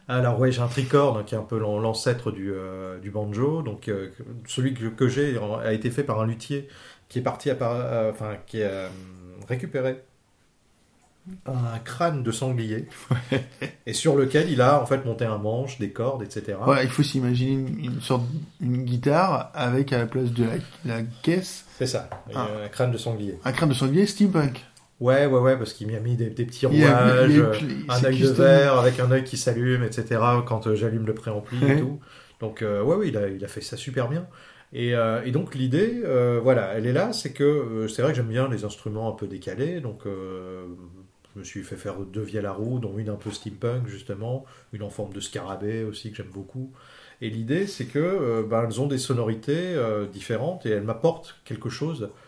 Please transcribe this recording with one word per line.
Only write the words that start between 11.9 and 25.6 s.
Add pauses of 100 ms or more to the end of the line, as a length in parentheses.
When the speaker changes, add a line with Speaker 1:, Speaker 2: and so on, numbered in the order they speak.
Speaker 1:
de
sanglier, (120)
Speaker 2:
<laughs>
Ouais. (420)
Speaker 1:
et
sur
lequel
il
a,
en
fait,
monté
un
manche,
des
cordes,
et
cetera.
Speaker 2:
Voilà,
il
faut
s'imaginer
une, (160)
une
sorte, (360)
une
guitare
avec
à
la
place
de
la,
la (200)
caisse. (140)
Speaker 1:
C'est
ça, (240)
Speaker 2:
Un
Speaker 1:
un
crâne
de
sanglier.
Speaker 2:
Un
crâne
de
sanglier
steampunk. (360)
Speaker 1:
Ouais,
ouais,
ouais,
parce